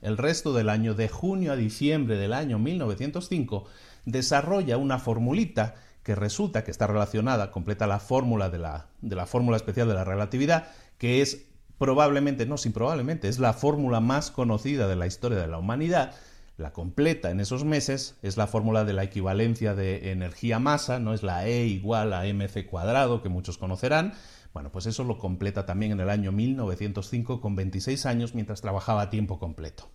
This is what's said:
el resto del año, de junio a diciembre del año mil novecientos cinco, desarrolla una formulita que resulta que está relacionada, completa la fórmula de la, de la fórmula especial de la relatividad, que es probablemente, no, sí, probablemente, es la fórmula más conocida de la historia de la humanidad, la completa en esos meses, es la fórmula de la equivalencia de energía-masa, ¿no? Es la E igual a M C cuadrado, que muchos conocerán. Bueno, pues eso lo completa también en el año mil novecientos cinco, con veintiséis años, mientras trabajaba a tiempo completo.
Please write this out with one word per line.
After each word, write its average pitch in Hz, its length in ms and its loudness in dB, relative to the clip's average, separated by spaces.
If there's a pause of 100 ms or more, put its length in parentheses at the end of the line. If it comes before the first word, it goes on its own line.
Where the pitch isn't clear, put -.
el 110 160 -2
resto 147 380 0
del 110 160 4
año, 110 240 2
de 110 140 0
junio 185 440 -2
a 135 40 0
diciembre 123 600 0
del 98 160 0
año 131 260 -2
mil 156 200 0
novecientos 135 500 -4
cinco, 123 380 -2 (380)
desarrolla 139 720 2
una 131 240 0
formulita 120 760 0 (300)
que 107 100 0
resulta 110 480 0
que - 80 -6
está - 160 0
relacionada, 104 640 2
completa 101 380 -2
la 98 100 2
fórmula 117 520 2
de 87 80 -6
la, 76 280 -6 (140)
de 101 160 -4
la 90 100 -2
fórmula 120 300 2
especial 110 320 0
de 104 60 2
la 92 100 0
relatividad, 127 640 0 (300)
que 123 220 4
es - 260 -2 (320)
probablemente, 143 680 4
no, 143 120 -4
sí, 117 120 -2
probablemente, 131 580 0
es 127 120 -2
la 117 120 4
fórmula 143 460 2
más 131 320 2
conocida 120 560 0
de 95 80 2
la 90 140 0
historia 113 300 -2
de 82 100 -2
la 82 100 -6
humanidad, 135 560 0 (420)
la 78 160 -8
completa 92 600 0
en 95 80 0
esos 127 240 -2
meses, 139 580 0
es 98 140 -4
la 107 100 2
fórmula 110 380 2
de 104 80 0
la 95 100 2
equivalencia 104 720 0
de 95 380 -2
energía-masa, 117 880 0
¿no? 110 120 0
Es 104 120 -2
la 90 240 -2
E 120 180 2
igual 107 460 0
a 90 140 -2
M 101 220 0
C 98 180 -6
cuadrado, 117 540 2
que 101 80 -6
muchos 90 300 -4
conocerán. 135 560 0 (400)
Bueno, 71 160 -10
pues 90 160 -6
eso 113 160 -4
lo 120 160 -2
completa 95 480 -2
también 104 260 -2
en 98 80 -2
el 92 80 0
año 101 220 0
mil 120 260 2
novecientos 101 540 -4
cinco, 123 320 -2
con 101 140 -2
veintiséis 98 500 -2
años, 117 280 0
mientras 107 280 -6
trabajaba 104 400 0
a 95 80 -2
tiempo 101 280 -2
completo. 78 560 -10